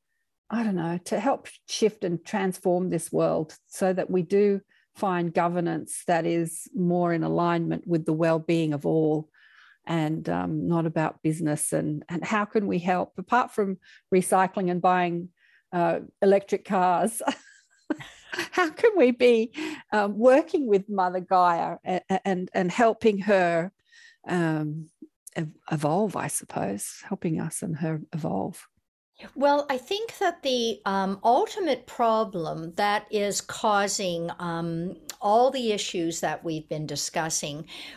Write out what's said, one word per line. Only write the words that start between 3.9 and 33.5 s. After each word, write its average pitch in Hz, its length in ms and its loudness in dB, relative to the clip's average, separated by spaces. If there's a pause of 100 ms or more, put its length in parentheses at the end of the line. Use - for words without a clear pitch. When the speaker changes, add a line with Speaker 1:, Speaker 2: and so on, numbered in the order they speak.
Speaker 1:
that 185 160 -4
we 185 140 0
do 202 380 2 (340)
find 175 380 -2
governance 170 720 -2
that 165 180 2
is 170 500 -2
more 175 380 2
in 165 100 0
alignment 165 640 0
with 170 180 0
the 160 80 0
well-being 165 600 2
of 143 120 -4
all 156 440 2 (560)
and, 160 420 -2
um, 170 400 -2
not 170 180 2
about 160 360 -2
business. 156 500 -2
And, 151 380 -2
and 170 140 -4
how 208 220 0
can 208 220 -2
we 185 120 0
help, 180 380 -2
apart 240 340 0
from 196 260 -2 (360)
recycling 185 580 2
and 180 100 0
buying, 180 480 2 (420)
uh, 170 280 0 (220)
electric 196 440 4
cars, 180 560 2 (600)
<laughs> - 720 -8
how 330 200 0
can 453 260 4
we 254 140 6
be, 247 420 4 (400)
um, 208 240 0
working 269 500 4
with 196 220 2
Mother 185 300 0
Gaia 175 640 2
a-, 180 240 -2
a-, 190 180 0
and, 180 260 -2
and 185 180 0
helping 220 480 4
her, 180 520 2 (560)
um, 156 640 -2 (460)
ev-, 160 160 -6 (200)
evolve, 165 440 -2
I 143 120 -4
suppose, - 800 -6
helping 175 320 -4
us - 220 -6
and 160 160 -6
her 160 240 -4 (120)
evolve? 165 540 -6 (680)
Speaker 2:
Well, 285 340 2
I 269 80 -2
think 415 420 -6
that 349 240 -2
the, 240 420 -2
um, 196 400 -2
ultimate 320 600 2
problem 180 920 -2
that 208 360 0
is 202 300 -2
causing, 196 1000 -2